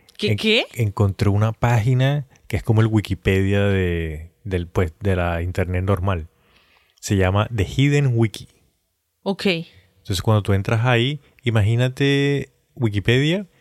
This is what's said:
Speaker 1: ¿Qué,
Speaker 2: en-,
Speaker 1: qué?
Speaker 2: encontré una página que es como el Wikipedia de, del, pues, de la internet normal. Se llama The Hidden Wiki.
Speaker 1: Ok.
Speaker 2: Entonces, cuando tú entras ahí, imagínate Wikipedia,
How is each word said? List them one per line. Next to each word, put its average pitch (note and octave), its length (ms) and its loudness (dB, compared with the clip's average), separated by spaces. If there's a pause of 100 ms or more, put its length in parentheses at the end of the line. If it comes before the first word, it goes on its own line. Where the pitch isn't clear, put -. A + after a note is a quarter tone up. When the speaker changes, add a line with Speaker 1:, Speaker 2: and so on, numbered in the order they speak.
(180)
Speaker 1:
¿Qué, - 140 -2
Speaker 2:
en-, G#2 60 0
Speaker 1:
qué? A3 280 2 (100)
Speaker 2:
encontré G2+ 540 0
una G#2+ 220 0
página B2+ 760 0 (220)
que - 100 -6
es - 60 -4
como A2 180 2
el A2 60 4
Wikipedia G2 760 0
de, E2+ 680 -2 (140)
del, F2 220 -4
pues, F2 340 -2
de G2 160 0
la F2 240 -2
internet F2+ 420 -4
normal. F#2 440 -2 (760)
Se G#2 160 -2
llama F#2+ 360 2
The G2+ 140 0
Hidden C#3+ 480 2
Wiki. A#2 320 -2 (760)
Speaker 1:
Ok. F#3+ 220 -6
Speaker 2:
Entonces, - 760 -4
cuando G#2+ 220 2
tú G#2 100 0
entras A2 320 0
ahí, B2+ 340 0 (240)
imagínate C3 1080 0 (240)
Wikipedia, C3 720 0 (140)